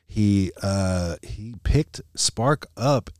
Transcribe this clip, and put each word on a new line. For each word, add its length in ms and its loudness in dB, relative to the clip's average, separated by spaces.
He, 460 2
uh, 600 -2
he 320 -14
picked 380 0
Spark 520 0
up 440 0